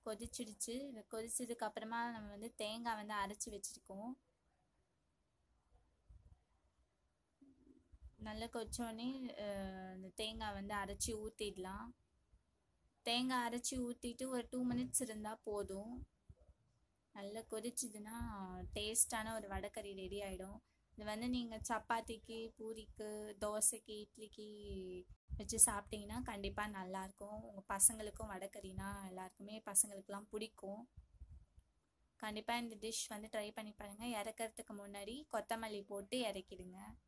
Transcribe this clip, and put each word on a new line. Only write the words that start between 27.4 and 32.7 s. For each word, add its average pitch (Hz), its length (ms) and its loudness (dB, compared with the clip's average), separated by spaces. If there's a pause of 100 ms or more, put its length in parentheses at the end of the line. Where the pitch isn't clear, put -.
உங்க 208 260 -10
பசங்களுக்கும் 214 600 6
வடைக்கறினா 190 580 -4 (180)
எல்லாருக்குமே 185 540 -8
பசங்களுக்குலாம் 202 680 4
பிடிக்கும். 202 520 -4 (1400)
கண்டிப்பா 214 360 0
இந்த 233 240 -2